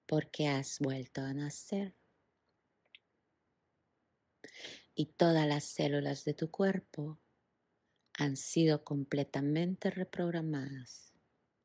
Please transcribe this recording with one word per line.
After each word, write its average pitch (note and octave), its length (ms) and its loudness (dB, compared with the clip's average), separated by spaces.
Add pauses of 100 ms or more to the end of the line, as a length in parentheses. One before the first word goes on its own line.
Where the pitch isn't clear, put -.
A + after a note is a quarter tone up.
porque D3+ 420 0
has C#3 300 -2
vuelto C3+ 420 -4
a C3+ 140 -4
nacer. F#3 600 -6 (3000)
Y D3+ 120 0
todas E3 400 6
las D3 180 2
células C#3+ 600 0
de D3 100 0
tu D#3+ 160 -4
cuerpo F#3 680 -2 (960)
han C#3+ 220 0
sido D#3 480 4
completamente D3 1040 0
reprogramadas. D#3+ 1200 -4 (520)